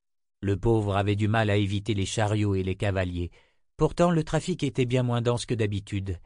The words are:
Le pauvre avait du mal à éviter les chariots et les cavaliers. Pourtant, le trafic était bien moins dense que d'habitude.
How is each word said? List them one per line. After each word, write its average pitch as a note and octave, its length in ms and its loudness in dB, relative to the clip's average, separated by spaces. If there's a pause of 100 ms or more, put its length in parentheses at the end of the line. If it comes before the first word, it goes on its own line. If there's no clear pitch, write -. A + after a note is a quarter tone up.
(400)
Le G2 160 0
pauvre G#2 400 2
avait G2+ 180 2
du G#2 140 2
mal A2 200 2
à G2+ 80 2
éviter G2+ 380 0
les G2 120 0
chariots G#2 500 0
et F#2 80 0
les F#2 100 -2
cavaliers. F#2 560 -2 (460)
Pourtant, E3+ 340 2
le D#3 140 2
trafic D#3+ 400 -2
était C3 200 0
bien B2 200 0
moins A#2+ 180 0
dense A#2+ 240 0
que B2+ 80 -2
d'habitude. G2+ 720 -4